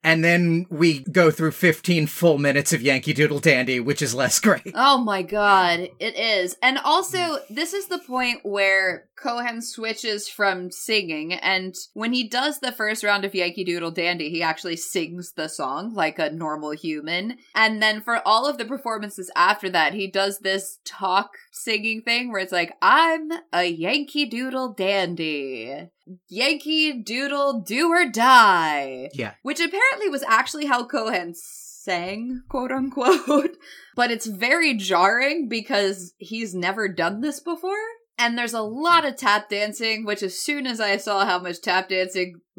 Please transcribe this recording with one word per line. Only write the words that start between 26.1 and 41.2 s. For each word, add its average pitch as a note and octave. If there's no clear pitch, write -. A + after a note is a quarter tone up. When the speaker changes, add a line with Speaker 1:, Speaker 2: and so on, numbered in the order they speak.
Speaker 2:
Yankee D4+
Doodle C#4
do B3
or F4
die." E3
Speaker 1:
Yeah. A2+
Speaker 2:
Which C#4
apparently G4+
was C#4
actually C4
how B3
Cohan F#3+
sang, G3+
quote B3+
unquote. C4+
<laughs> -
But A#3+
it's A3+
very B3+
jarring A3
because G3+
he's G#3
never F#3+
done F#3
this C#4+
before. E4+
And A#3+
there's A#3
a A3
lot D4
of C#4
tap G#3
dancing, G#3+
which G#3
as F#3+
soon C#4+
as A3+
I G3+
saw G3+